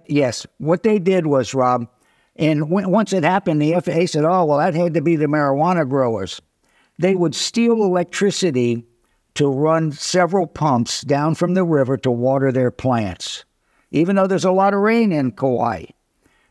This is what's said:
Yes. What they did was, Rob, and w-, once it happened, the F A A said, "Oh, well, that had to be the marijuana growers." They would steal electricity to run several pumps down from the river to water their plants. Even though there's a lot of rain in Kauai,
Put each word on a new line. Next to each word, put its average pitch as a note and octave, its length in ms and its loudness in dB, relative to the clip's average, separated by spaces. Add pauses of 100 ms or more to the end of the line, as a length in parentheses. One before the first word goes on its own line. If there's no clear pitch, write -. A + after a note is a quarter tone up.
Yes. C#3 400 0 (140)
What D#3+ 240 0
they G#3+ 160 2
did F3+ 260 0
was, C3+ 300 0
Rob, B2 320 2 (480)
and D3+ 240 0
w-, F3+ 280 -2
once G3+ 240 0
it F#3 120 0
happened, F3 360 0
the D3+ 140 2
F F3 140 -2
A E3 160 0
A - 20 0
said, D3+ 180 -2
"Oh, F3 220 2
well, D3 140 2
that D3 160 0
had F3 180 0
to D#3+ 80 0
be E3 140 2
the D3+ 100 0
marijuana D3 640 0
growers." A#2 500 -2 (600)
They F#3 160 2
would E3+ 180 0
steal A#3 500 0
electricity E3+ 1000 0 (480)
to C#3+ 160 0
run D#3 440 0
several F3+ 520 0
pumps C3+ 560 -2
down C#3+ 320 0
from F3 200 -2
the F#3 100 0
river C#3 340 0
to B2+ 140 -2
water C3 400 0
their B2 200 0
plants. A2+ 760 -4 (460)
Even E3+ 240 0
though G3 120 2
there's F#3 180 -2
a F3+ 60 2
lot G3 220 2
of G3+ 80 0
rain A3 300 2
in C#3 200 0
Kauai, A#2 540 -2 (640)